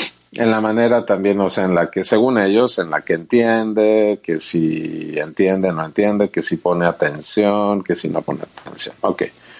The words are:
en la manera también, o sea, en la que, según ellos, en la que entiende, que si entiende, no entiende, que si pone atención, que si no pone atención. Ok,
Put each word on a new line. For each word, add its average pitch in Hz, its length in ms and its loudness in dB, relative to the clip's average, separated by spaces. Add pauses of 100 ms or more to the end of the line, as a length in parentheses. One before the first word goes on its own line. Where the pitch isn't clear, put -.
(380)
en 113 140 2
la 110 80 2
manera 117 460 2
también, 98 340 2
o 95 100 2
sea, 98 140 -2
en 92 100 2
la 85 160 2
que, 95 140 -4
según 117 340 2
ellos, 107 400 2
en 87 120 -4
la 76 140 -2
que 90 100 -2
entiende, 107 1080 2
que 78 200 -4
si 80 760 -4
entiende, 92 540 0
no 80 140 -4
entiende, 104 440 0
que 82 120 -4
si 82 160 -4
pone 87 280 0
atención, 101 960 0
que 87 140 -2
si 78 140 -6
no 80 120 -4
pone - 200 -8
atención. - 580 -12
Ok, - 240 -2 (360)